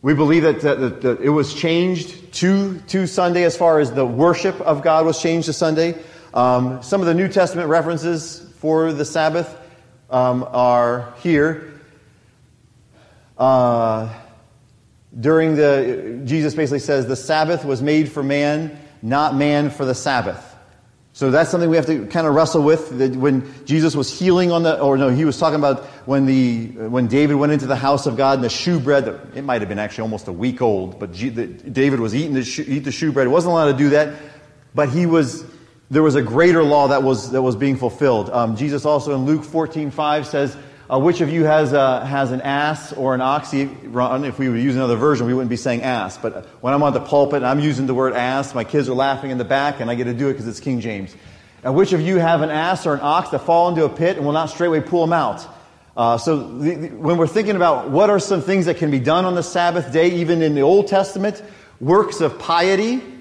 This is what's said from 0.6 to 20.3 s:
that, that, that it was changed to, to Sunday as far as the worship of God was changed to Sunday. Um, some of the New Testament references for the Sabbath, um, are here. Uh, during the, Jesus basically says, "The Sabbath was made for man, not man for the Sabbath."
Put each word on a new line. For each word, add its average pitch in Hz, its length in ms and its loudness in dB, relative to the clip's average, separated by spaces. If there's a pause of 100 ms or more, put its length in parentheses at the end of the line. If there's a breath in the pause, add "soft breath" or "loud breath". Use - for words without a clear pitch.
that, 143 180 2
that, 127 220 -4
that 123 180 0
it 139 100 0
was 147 240 0
changed 170 800 -2
to, 190 520 0
to 190 180 -2
Sunday 175 380 0
as 170 140 2
far 165 240 4
as 123 100 0
the 131 140 0
worship 165 560 2
of 151 200 0
God 160 240 4
was 160 160 0
changed 165 260 0
to 156 60 -4
Sunday. 165 480 0 (320 loud breath)
Um, 127 480 2
some 196 200 -2
of 170 60 2
the 165 60 2
New 185 140 2
Testament 175 400 0
references 160 840 -2 (100)
for 160 340 2
the 147 100 -4
Sabbath, 160 500 -2 (560 loud breath)
um, 127 400 0
are 123 720 2
here. 156 520 0 (1600 loud breath)
Uh, 117 720 2 (1120 loud breath)
during 160 380 2
the, 131 680 0
Jesus 151 320 -2
basically 143 240 -2
says, 135 260 -2
"The 127 120 -4
Sabbath 156 480 -2
was 131 160 -4
made 151 280 0
for 143 140 -6
man, 147 560 -2 (220 loud breath)
not 143 340 0
man 147 360 0
for 143 120 -6
the 131 100 0
Sabbath." 123 640 -4 (580)